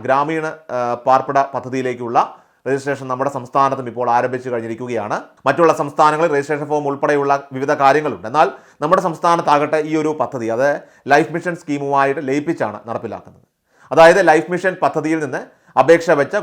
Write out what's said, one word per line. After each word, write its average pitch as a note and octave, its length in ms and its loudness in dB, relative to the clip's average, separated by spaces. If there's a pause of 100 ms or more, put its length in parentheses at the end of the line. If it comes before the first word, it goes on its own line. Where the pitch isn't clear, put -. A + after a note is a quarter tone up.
ഗ്രാമീണ, D3+ 420 0 (300)
ഏഹ്, A#2+ 200 -2 (100)
പാർപ്പിട C3 320 2 (160)
പദ്ധതിയിലേക്കുള്ള B2 640 -4 (500)
രജിസ്ട്രേഷൻ C3 440 -4
നമ്മുടെ C3+ 240 -2
സംസ്ഥാനത്തും C3 540 0
ഇപ്പോൾ A#2+ 240 -4
ആരംഭിച്ചു B2+ 380 -2
കഴിഞ്ഞിരിക്കുകയാണ്. A2+ 640 -6 (300)
മറ്റുള്ള D#3+ 340 2
സംസ്ഥാനങ്ങളിൽ D3+ 540 2
രജിസ്ട്രേഷൻ C#3+ 380 -2
ഫോം D3 180 -2
ഉൾപ്പെടെയുള്ള C#3+ 420 0 (220)
വിവിധ C3+ 180 -2 (100)
കാര്യങ്ങളുണ്ട്. C3+ 480 2
എന്നാൽ D#3 180 2 (340)
നമ്മുടെ F3 240 2
സംസ്ഥാനത്താകട്ടെ D#3 720 0 (120)
ഈ - 100 -8
ഒരു D3+ 100 0 (100)
പദ്ധതി, A#2 360 -6
അത് C3 120 2 (440)
ലൈഫ് D3+ 240 4
മിഷൻ E3+ 260 -6
സ്കീമുമായിട്ട് C#3+ 680 -2
ലയിപ്പിച്ചാണ് C3+ 600 -4
നടപ്പിലാക്കുന്നത്. G2+ 580 -12 (480)
അതായത് E3 260 8 (100)
ലൈഫ് D#3 240 2
മിഷൻ F3+ 200 -2 (100)
പദ്ധതിയിൽ D#3 400 -2
നിന്ന് C#3+ 160 -6 (420)
അപേക്ഷ E3 280 4 (100)
വെച്ച C#3 220 -2